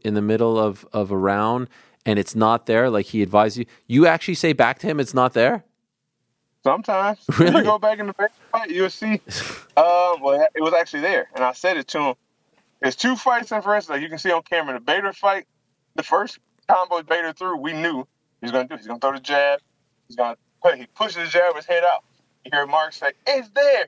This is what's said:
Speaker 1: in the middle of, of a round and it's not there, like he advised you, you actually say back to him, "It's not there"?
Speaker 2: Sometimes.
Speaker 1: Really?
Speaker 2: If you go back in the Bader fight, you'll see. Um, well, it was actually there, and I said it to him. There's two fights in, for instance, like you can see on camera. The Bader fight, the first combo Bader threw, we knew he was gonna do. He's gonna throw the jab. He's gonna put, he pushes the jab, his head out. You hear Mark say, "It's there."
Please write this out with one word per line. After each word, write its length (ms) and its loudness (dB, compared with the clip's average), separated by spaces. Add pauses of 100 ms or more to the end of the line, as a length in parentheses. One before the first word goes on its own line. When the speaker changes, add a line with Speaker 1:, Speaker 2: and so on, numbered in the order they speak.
Speaker 1:
in 100 -2
the 80 0
middle 360 0
of, 360 -2
of 160 -2
a 80 -2
round 500 0 (380)
and 120 2
it's 160 -4
not 300 2
there, 240 2
like 160 0
he 160 -4
advised 380 2
you, 80 -6 (200)
you 200 4
actually 300 0
say 180 0
back 240 2
to 80 -10
him, 120 -2
"It's 140 -4
not 220 2
there"? 300 2 (1000)
Speaker 2:
Sometimes. 540 -2 (200)
Speaker 1:
Really? 120 6
Speaker 2:
If 60 2
you 80 4
go 140 2
back 200 0
in 80 -6
the 80 -10
Bader 160 -2 (220)
fight, 180 -4
you'll 200 -2
see. 300 -4 (560)
Um, 460 4
well, 320 2
it 80 -4
was 100 0
actually 300 0
there, 320 -2
and 100 -2
I 80 0
said 240 -2
it 120 -8
to 120 -4
him. 140 -2 (640)
There's 160 -2
two 200 -2
fights 360 -2
in, 100 -2
for 120 0
instance, 220 -4
like 60 -4
you 60 -10
can 100 -12
see 140 -2
on 100 0
camera. 320 -4
The 60 -8
Bader 320 -2
fight, 340 -2 (480)
the 80 -6
first 360 -2 (300)
combo 340 0
Bader 300 -2
threw, 240 -6
we 160 -8
knew 340 -4 (340)
he 40 -16
was 80 -8
gonna 160 0
do. 80 -14
He's 100 -18
gonna 120 -10
throw 140 0
the 80 -8
jab. 400 0 (480)
He's 80 -20
gonna 200 -2 (260)
put, 140 2
he 100 -16
pushes 300 -6
the 100 -6
jab, 280 2
his 120 -12
head 180 0
out. 180 2 (420)
You 80 -16
hear 140 -2
Mark 260 0
say, 200 -6 (140)
"It's 240 -2
there." 380 2